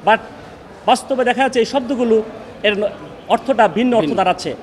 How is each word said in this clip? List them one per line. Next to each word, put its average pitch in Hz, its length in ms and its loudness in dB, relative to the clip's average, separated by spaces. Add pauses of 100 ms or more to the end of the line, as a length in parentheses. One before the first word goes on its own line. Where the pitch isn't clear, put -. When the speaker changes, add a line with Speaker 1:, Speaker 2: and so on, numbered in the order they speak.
Speaker 1:
but 202 120 6 (680)
বাস্তবে 247 380 0
দেখা 240 180 2
যাচ্ছে 254 160 0
এই 220 60 4
শব্দগুলো 240 580 0 (400)
এর 202 160 2
ন-, 202 80 0 (420)
অর্থটা 226 400 2
ভিন্ন 233 280 2
অর্থ 175 120 2
Speaker 2:
হুম। 143 80 -2
Speaker 1:
দাঁড়াচ্ছে, 175 460 0